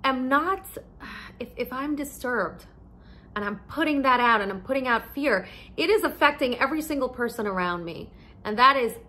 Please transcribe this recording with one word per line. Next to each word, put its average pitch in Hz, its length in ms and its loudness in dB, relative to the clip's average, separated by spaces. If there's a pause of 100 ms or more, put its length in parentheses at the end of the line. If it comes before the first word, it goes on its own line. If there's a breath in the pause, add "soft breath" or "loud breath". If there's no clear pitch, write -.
am 254 240 0
not, 330 380 2 (720 loud breath)
if, 240 160 -8
if 240 160 -6
I'm 285 240 -4
disturbed 247 680 -4 (720 loud breath)
and 208 80 -4
I'm 208 140 -6 (100)
putting 302 320 0
that 254 180 4
out 233 220 6
and 196 100 -2
I'm 190 100 -6
putting 269 240 -2
out 233 300 0
fear, 240 320 0 (300 loud breath)
it 320 120 0
is 415 140 4
affecting 294 560 2
every 294 220 0
single 285 260 -2
person 226 400 -4
around 180 380 -2
me. - 260 -10 (320 loud breath)
And 214 160 -4
that 269 160 8
is 240 180 0 (160)